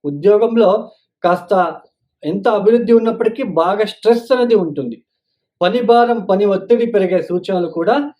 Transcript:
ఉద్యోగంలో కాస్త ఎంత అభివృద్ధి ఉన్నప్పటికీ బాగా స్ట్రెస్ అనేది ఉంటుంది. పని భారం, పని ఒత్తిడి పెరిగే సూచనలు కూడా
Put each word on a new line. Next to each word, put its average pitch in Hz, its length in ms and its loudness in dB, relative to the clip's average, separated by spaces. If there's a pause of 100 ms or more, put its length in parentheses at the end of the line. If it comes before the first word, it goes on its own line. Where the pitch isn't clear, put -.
ఉద్యోగంలో 208 640 2 (540)
కాస్త - 280 -2 (720)
ఎంత 190 240 -4
అభివృద్ధి 220 460 2
ఉన్నప్పటికీ 226 500 0
బాగా 190 420 -2
స్ట్రెస్ 233 460 -2
అనేది 240 240 2
ఉంటుంది. 143 420 -4 (640)
పని 214 200 0
భారం, 233 440 2
పని 196 200 0
ఒత్తిడి 226 400 0
పెరిగే 190 360 0
సూచనలు 180 460 -4
కూడా 175 280 -2 (240)